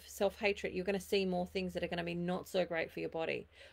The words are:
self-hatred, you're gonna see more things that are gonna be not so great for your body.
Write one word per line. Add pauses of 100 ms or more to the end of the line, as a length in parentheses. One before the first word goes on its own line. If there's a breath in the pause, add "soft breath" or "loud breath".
self-hatred,
you're
gonna
see
more
things
that
are
gonna
be
not
so
great
for
your
body. (260 loud breath)